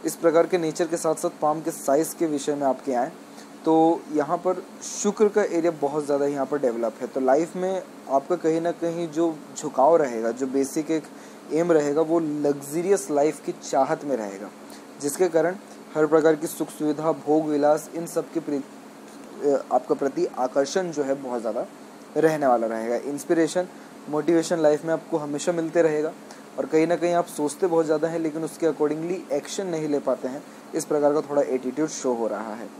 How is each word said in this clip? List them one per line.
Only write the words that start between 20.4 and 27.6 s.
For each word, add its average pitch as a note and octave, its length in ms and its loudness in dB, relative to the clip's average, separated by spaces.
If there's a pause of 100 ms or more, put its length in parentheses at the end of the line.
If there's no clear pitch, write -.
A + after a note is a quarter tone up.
जो D3 120 -2
है C#3 200 -2
बहुत B2 180 -4
ज़्यादा A2+ 260 -4 (500)
रहने D3+ 300 4
वाला A#2 200 4
रहेगा। A2+ 280 -2
inspiration, D#3+ 720 0 (420)
motivation D#3+ 500 2
life D3+ 260 4
में D#3+ 80 0
आपको D#3+ 240 -2
हमेशा D3 340 -2
मिलते E3 300 0
रहेगा D#3 320 2 (440)
और C#3 80 -2
कहीं D#3+ 220 4
ना F3 80 2
कहीं E3+ 180 0
आप F3 140 2
सोचते D3+ 400 -2